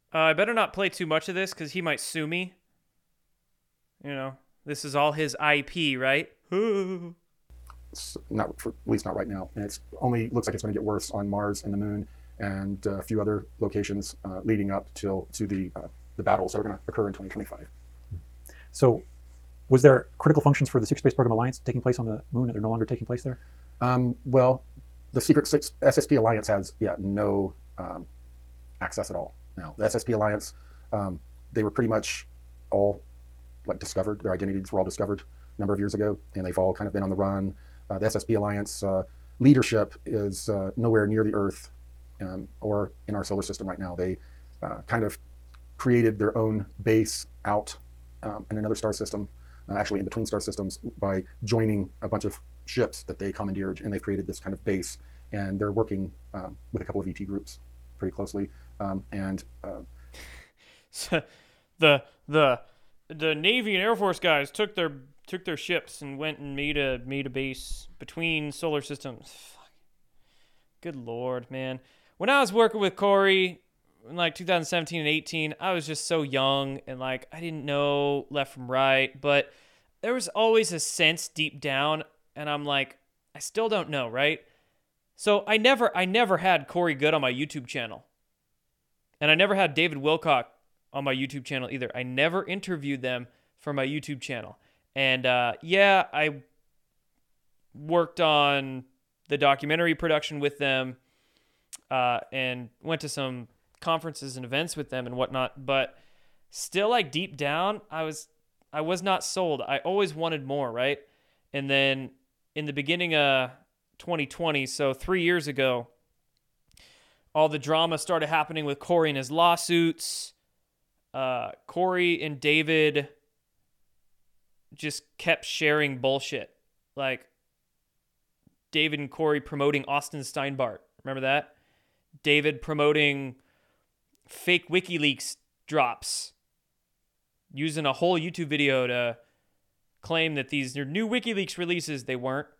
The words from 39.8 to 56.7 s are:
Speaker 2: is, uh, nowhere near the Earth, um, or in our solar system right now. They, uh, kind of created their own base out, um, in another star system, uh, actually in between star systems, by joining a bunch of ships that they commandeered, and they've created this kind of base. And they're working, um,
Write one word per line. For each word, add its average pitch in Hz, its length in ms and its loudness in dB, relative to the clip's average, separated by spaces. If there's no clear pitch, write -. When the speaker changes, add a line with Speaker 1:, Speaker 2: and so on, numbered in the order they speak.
Speaker 2:
is, 101 420 -4
uh, 98 280 -2
nowhere 113 300 4
near 107 160 2
the 107 120 2
Earth, 98 360 -2
um, 92 260 -10
or 104 320 0
in 104 60 -2
our 98 100 -2
solar 98 180 -2
system 95 240 -6
right 95 120 -6
now. 90 160 -6
They, 90 240 -2
uh, - 240 -8
kind 117 180 0
of - 140 -6
created 117 420 4
their 104 200 2
own 110 260 0
base 113 440 2
out, 104 320 -2
um, 107 280 -8
in 107 80 -4
another 107 160 0
star 107 180 0
system, 104 360 -6
uh, 98 80 -4
actually 101 220 0
in 98 60 -2
between 110 200 0
star 104 160 0
systems, 98 380 -4
by 95 260 0
joining 107 460 2
a 104 60 -4
bunch 104 160 -2
of 98 160 -4
ships - 380 -2
that - 160 -10
they 98 140 -4
commandeered, 98 480 -4
and 101 120 -6
they've 95 100 -4
created 98 240 -4
this 95 120 -8
kind 95 160 -8
of - 100 -12
base. 95 340 -2
And 98 260 -4
they're 101 140 0
working, 98 400 -2
um, 92 220 -10